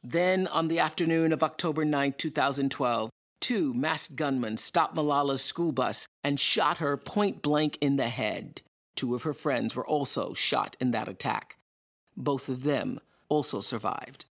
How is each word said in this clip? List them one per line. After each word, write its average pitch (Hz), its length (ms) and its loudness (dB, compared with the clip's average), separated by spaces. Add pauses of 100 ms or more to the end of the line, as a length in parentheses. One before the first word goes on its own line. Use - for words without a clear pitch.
Then, 185 460 0
on 165 180 0
the 165 140 0
afternoon 165 520 2
of 156 120 2
October 156 400 -2
ninth, 139 320 2
two 156 140 -4
thousand 139 420 0
twelve, 117 380 0 (300)
two 180 320 0
masked 151 440 -2
gunmen 127 400 0
stopped 160 400 0
Malala's 143 440 2
school 170 300 0
bus 123 380 0 (160)
and 143 160 0
shot 165 380 2
her 143 180 0
point - 460 0
blank 151 380 2
in 143 140 2
the 127 140 2
head. 110 540 -4 (340)
Two 123 180 -2
of 120 80 -4
her 151 120 -2
friends 117 420 -2
were 123 100 -6
also 131 480 0
shot - 460 0
in 127 100 0
that 113 160 -2
attack. 110 520 -6 (580)
Both 135 320 -2
of 127 160 -6
them 123 340 -2 (300)
also 143 320 0
survived. - 720 -4